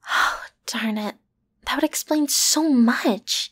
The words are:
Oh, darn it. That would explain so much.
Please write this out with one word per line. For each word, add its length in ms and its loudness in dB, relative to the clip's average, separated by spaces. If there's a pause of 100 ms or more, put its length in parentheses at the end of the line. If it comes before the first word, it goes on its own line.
Oh, 340 0 (220)
darn 320 -4
it. 180 -8 (500)
That 100 -4
would 80 0
explain 440 0
so 420 2
much. 800 2